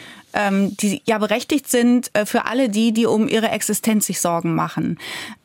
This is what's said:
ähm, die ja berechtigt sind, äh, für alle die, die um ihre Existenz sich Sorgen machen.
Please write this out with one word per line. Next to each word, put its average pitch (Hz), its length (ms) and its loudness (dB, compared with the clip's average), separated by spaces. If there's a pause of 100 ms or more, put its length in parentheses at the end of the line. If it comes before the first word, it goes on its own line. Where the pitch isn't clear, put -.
(320)
ähm, 196 440 0
die 202 300 -2
ja 220 120 2
berechtigt 220 500 -2
sind, 240 460 2
äh, 208 100 2
für 220 220 0
alle 254 220 0
die, 220 240 2
die 226 140 2
um 214 200 2
ihre 220 240 0
Existenz 214 560 0
sich 190 140 -4
Sorgen 170 340 0
machen. 160 440 -2 (460)